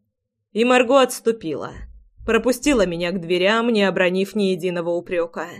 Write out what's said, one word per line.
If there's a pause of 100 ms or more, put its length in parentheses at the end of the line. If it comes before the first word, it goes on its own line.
(520)
И
Марго
отступила, (540)
пропустила
меня
к
дверям,
не
обронив
ни
единого
упрека. (120)